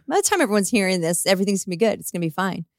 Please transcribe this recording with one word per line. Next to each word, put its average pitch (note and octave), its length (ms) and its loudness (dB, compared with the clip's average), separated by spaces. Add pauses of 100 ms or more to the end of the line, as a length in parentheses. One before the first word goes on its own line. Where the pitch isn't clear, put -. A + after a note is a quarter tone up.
by D4+ 80 0
the G4+ 60 4
time F#4+ 180 2
everyone's G3+ 300 2
hearing F#3 320 2
this, E3+ 240 -2
everything's G3 380 0
gonna F#3 100 -6
be - 20 -4
good. G#3 240 0
It's - 100 -12
gonna F3+ 140 -6
be D#3+ 60 -2
fine. F3+ 340 -4 (140)